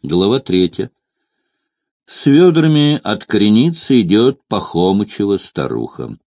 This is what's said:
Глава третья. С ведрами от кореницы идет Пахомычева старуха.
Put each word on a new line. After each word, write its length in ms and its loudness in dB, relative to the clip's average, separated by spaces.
Глава 360 0
третья. 500 -2
С 200 -10
ведрами 800 4
от 220 -6
кореницы 760 2
идет 460 0
Пахомычева 920 -2
старуха. 880 -10